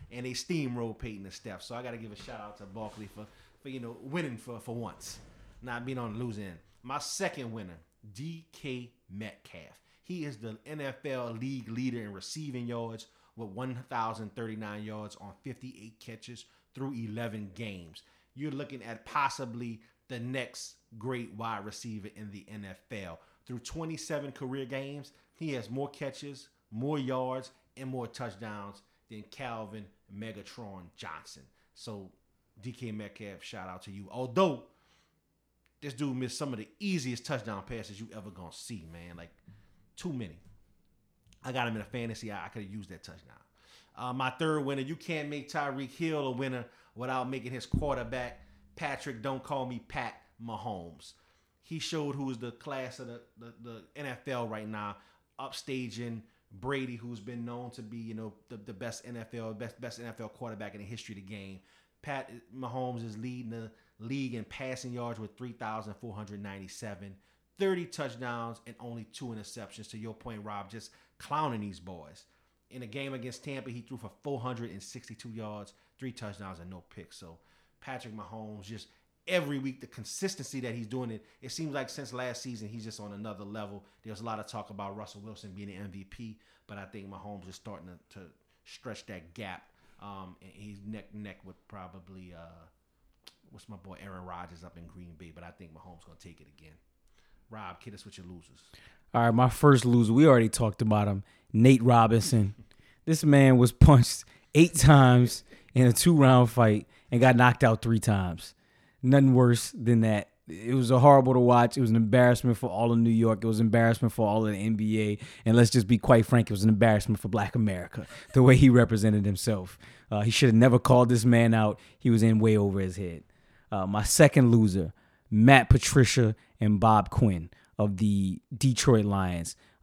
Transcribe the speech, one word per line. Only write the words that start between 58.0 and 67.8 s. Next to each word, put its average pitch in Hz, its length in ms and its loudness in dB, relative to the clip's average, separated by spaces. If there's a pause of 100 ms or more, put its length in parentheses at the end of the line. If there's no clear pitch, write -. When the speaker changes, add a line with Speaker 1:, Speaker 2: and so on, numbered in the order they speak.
Speaker 1:
know, 110 200 -12 (140)
the, 120 100 -18
the 104 160 -18
best 110 320 -14
N 120 120 -16
F 113 160 -18
L, 113 200 -12
best, 113 280 -16
best 117 180 -16
N 120 60 -16
F 113 160 -16
L 110 80 -14
quarterback 107 460 -16
in 104 40 -18
the 101 80 -18
history 110 260 -16
of 98 40 -18
the 95 100 -20
game. 98 320 -18 (420)
Pat 139 300 -12 (260)
Mahomes 123 480 -10
is 107 120 -14
leading 123 340 -14
the 113 180 -16 (300)
league 127 340 -10
in 110 120 -12
passing 127 480 -14
yards 117 260 -10
with 107 180 -16
three 123 140 -14
thousand 110 440 -12
four 113 180 -16
hundred 104 280 -16
ninety-seven, 98 720 -16 (460)
thirty 185 260 -4